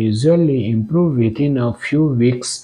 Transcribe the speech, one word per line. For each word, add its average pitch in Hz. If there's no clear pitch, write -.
usually 147
improve 156
within 131
a 120
few 151
weeks 123